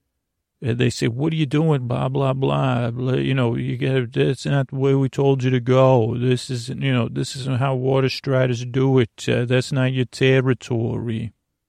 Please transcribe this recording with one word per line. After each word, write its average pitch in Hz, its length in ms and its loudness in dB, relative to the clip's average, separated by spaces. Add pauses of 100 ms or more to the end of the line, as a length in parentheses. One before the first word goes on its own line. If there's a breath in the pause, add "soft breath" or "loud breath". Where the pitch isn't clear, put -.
(640)
And 120 140 -2
they 123 100 2
say, 135 180 -2
"What 135 240 -2
are 160 40 -4
you 160 100 0
doing? 147 420 0
Blah, 131 220 -2
blah, 135 240 0
blah. 135 560 0
Blah, 127 240 -2
you 135 220 0
know, 120 200 0
you 131 220 -4
gotta, 135 300 0
that's 139 400 -2
not 143 220 0
the 139 80 -8
way 139 180 2
we 135 140 2
told 139 340 2
you 131 80 2
to 127 80 2
go. 123 580 4
This 123 320 0
isn't, 127 320 -8
you 135 100 -2
know, 123 160 0
this 131 280 -6
isn't 131 240 -4
how 135 160 0
water 131 340 0
striders 131 560 -2
do 131 320 2
it. - 320 -2
Uh, 120 160 0
that's 127 260 0
not 131 220 0
your 127 120 -2
territory." 117 1300 0 (360)